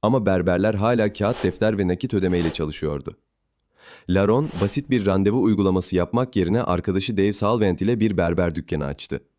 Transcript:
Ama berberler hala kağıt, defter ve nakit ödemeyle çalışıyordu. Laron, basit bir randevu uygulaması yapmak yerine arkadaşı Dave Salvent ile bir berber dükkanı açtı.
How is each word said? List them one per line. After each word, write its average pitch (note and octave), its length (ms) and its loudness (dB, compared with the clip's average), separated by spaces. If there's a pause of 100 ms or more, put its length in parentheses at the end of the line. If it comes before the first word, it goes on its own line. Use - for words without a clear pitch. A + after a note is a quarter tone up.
Ama A2 240 2
berberler F#2 480 2
hala G#2+ 380 0
kağıt, G#2 320 -4
defter G#2+ 340 0
ve F#2+ 100 0
nakit F2+ 260 -2
ödemeyle F2+ 380 0
çalışıyordu. D#2 640 -6 (920)
Laron, G2+ 400 4 (120)
basit G2+ 300 -2
bir A#2 160 2
randevu G2 360 2
uygulaması F#2+ 540 2
yapmak A#2 400 -2
yerine G2 260 0
arkadaşı F#2+ 540 -2
Dave G2 160 2
Salvent G#2 500 0
ile A2 180 0
bir G#2 160 2
berber E2+ 380 0
dükkanı D#2 300 -6
açtı. C#2 360 -8 (180)